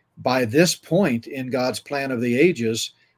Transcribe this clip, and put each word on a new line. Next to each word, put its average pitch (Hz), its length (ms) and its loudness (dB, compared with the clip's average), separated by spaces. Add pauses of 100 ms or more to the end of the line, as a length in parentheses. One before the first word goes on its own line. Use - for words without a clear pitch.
(200)
by 127 260 0
this 151 300 2
point 160 520 0
in 131 220 -8
God's 127 300 -2
plan 139 320 -6
of 117 100 -4
the 120 180 0
ages, 117 520 0 (260)